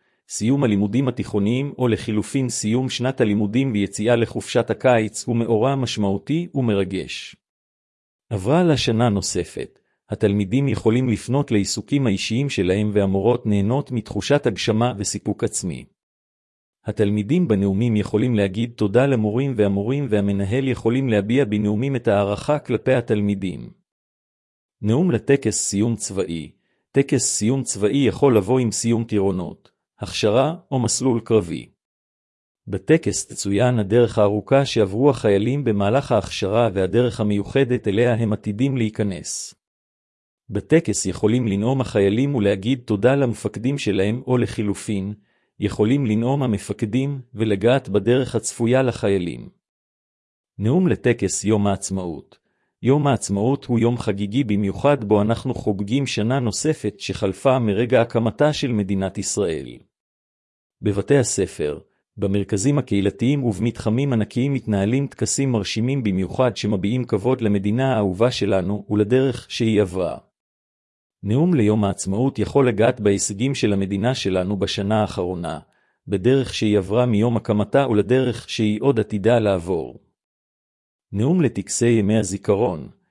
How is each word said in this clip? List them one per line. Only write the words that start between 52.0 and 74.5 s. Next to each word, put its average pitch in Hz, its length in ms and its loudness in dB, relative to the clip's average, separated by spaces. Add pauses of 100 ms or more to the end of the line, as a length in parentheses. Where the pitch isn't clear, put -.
יום 139 240 2
העצמאות 127 580 0
הוא 120 140 0
יום 117 200 2
חגיגי 104 460 -2
במיוחד 107 600 0
בו 104 180 4
אנחנו 113 320 -2
חוגגים 107 520 -4
שנה 120 340 -2
נוספת 120 580 -2
שחלפה 107 600 -2
מרגע 117 420 2
הקמתה 117 520 0
של 135 200 -2
מדינת 98 460 -2
ישראל. 78 580 -4 (1080)
בבתי 104 340 2
הספר, 85 640 -2 (380)
במרכזים 101 640 0
הקהילתיים 117 640 0
ובמתחמים 117 680 -2
ענקיים 123 420 0
מתנהלים 117 520 0
טקסים - 460 -2
מרשימים 120 500 -2
במיוחד 98 540 0
שמביעים 104 480 -2
כבוד 117 360 0
למדינה 110 540 0
האהובה 104 360 2
שלנו 101 600 -2
ולדרך 120 600 2
שהיא 110 300 2
עברה. 87 380 -2 (1040)
נאום 143 320 2
ליום 107 300 4
העצמאות 101 540 -2
יכול 123 300 2
לגעת 113 320 2
בהישגים 104 540 0
של 110 180 0
המדינה 98 420 0
שלנו 92 420 -2